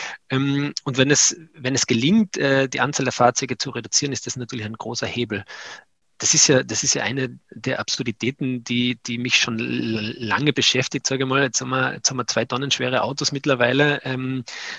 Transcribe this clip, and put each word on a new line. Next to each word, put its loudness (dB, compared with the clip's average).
Ähm, 0
und -4
wenn 6
es, 4
wenn -2
es 0
gelingt, 4
äh, 4
die -4
Anzahl 0
der 0
Fahrzeuge 4
zu -6
reduzieren, -2
ist -6
das -4
natürlich -8
ein -8
großer -6
Hebel. -4
Das 2
ist 4
ja, 6
das -4
ist 2
ja -2
eine -4
der -6
Absurditäten, -4
die, 0
die -4
mich 0
schon 0
l-, -2
lange 0
beschäftigt, 0
sage -2
ich -2
mal. 2
Jetzt 0
haben -6
wir, 0
jetzt -2
haben -6
wir -4
zwei 0
Tonnen -2
schwere 0
Autos -2
mittlerweile, 2
ähm, -4